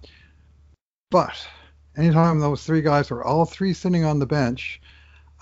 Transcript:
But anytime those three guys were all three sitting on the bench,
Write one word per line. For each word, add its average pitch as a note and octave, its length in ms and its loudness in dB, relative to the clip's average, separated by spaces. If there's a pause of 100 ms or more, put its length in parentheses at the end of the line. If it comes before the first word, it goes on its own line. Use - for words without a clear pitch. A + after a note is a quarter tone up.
(1120)
But F3 240 2 (640)
anytime E3 420 4
those D3 240 -2
three D#3+ 200 0
guys D3 280 2
were A#2+ 140 -8
all D3+ 220 2
three F#3+ 260 -4
sitting F3 320 0
on D3+ 160 0
the C3+ 60 0
bench, B2+ 540 -4 (600)